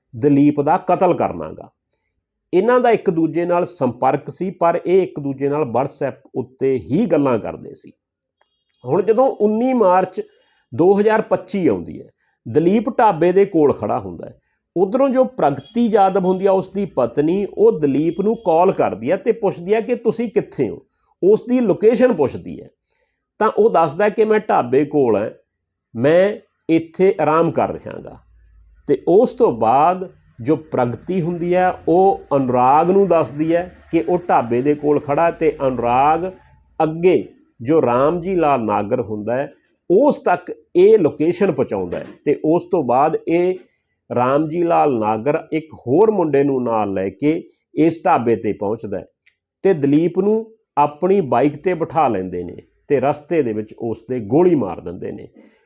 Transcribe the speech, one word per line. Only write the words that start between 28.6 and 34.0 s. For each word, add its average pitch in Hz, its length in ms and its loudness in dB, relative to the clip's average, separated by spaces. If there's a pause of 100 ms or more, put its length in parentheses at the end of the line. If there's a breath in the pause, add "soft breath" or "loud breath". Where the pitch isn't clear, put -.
ਤੇ - 200 0
ਉਸ 226 240 4
ਤੋਂ 208 200 2
ਬਾਅਦ 151 580 0 (300)
ਜੋ 143 160 0
ਪ੍ਰਗਤੀ 127 640 -4
ਹੁੰਦੀ 175 320 -4
ਹੈ, 185 180 2 (160)
ਉਹ 190 320 2 (160)
ਅਨੁਰਾਗ 135 540 2
ਨੂੰ 196 180 4
ਦੱਸਦੀ 160 460 0
ਹੈ 175 220 -4 (160)
ਕਿ 165 160 0